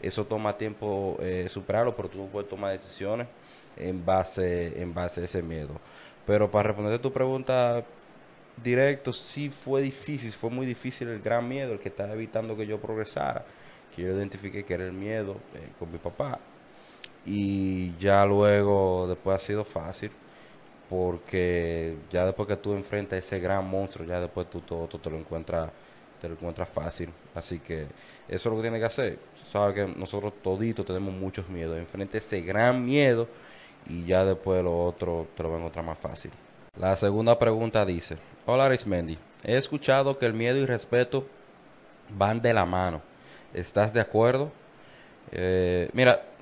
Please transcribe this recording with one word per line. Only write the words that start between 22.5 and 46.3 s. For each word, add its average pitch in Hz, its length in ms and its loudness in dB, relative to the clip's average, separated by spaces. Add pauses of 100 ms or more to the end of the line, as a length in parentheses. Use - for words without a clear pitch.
tú 104 160 -2
enfrentas 101 480 -4
ese 95 180 -6
gran 95 260 0
monstruo, 95 400 -4
ya 87 160 -4
después 87 300 -6
tú 87 120 -10
todo, 82 260 -6
tú 82 100 -12
te - 100 -8
lo 80 100 -6
encuentras, 82 520 -4 (500)
te 85 80 -8
lo 82 60 -8
encuentras 85 340 -8
fácil. 85 400 -6 (280)
Así 85 240 -8
que 80 220 -8
eso 73 60 -10 (400)
es - 180 -4
lo 113 100 0
que 110 60 -2
tienes 113 180 -2
que 113 60 2
hacer. 113 280 -2
Tú - 380 -20
sabes 101 240 4
que 101 100 2 (100)
nosotros 101 360 -4 (100)
toditos 98 420 0
tenemos 95 300 -4
muchos 95 340 -6
miedos. 82 300 -4
Enfrenta 98 400 -6
ese 104 220 -4
gran 117 440 2
miedo 123 440 4 (600)
y 85 160 -6
ya 90 200 6
después 92 400 2
lo 87 200 2
otro 85 520 -2
te 80 80 -4
lo 80 60 -2
va 82 60 -2
a - 20 -2
encontrar 82 260 -6
más 80 140 -8
fácil. - 340 -10 (440)
La 95 200 2
segunda 110 420 4
pregunta 110 460 2
dice: 85 320 -4 (280)
"Hola 131 220 4
Arismendi, 92 500 0 (280)
he 113 120 2
escuchado 135 640 2
que 123 80 2
el 113 60 2
miedo 117 260 2
y 135 80 2
respeto 123 600 2 (880)
van 107 260 2
de 120 100 6
la 104 120 6
mano. 87 360 0 (540)
¿Estás 104 380 2
de 117 80 4
acuerdo?". 127 500 4 (800)
Eh, 90 640 2
mira, 123 320 6 (180)